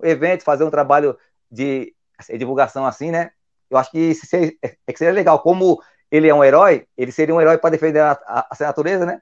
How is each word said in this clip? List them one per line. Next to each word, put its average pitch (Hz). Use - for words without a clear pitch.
evento, 165
fazer 147
um 160
trabalho 143
de, 131
assim, -
divulgação 131
assim, 143
né? 165
Eu 131
acho 127
que 160
isso 160
seria, -
é, -
é 127
que -
seria 170
legal. 170
Como 180
ele 156
é 151
um 147
herói, 151
ele 127
seria 156
um 170
herói 160
pra 165
defender 156
a, 151
a, 120
a -
natureza, 170
né? 180